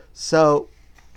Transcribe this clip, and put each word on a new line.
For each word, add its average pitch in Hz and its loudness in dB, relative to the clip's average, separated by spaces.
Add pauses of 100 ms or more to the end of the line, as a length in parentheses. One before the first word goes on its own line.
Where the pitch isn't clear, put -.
(120)
So 151 0 (480)